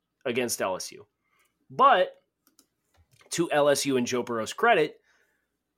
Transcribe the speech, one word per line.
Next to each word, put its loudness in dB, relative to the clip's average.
against -4
L -4
S -14
U. -20
But 4
to -4
L 2
S 0
U 0
and 0
Joe -2
Burrow's -6
credit, 2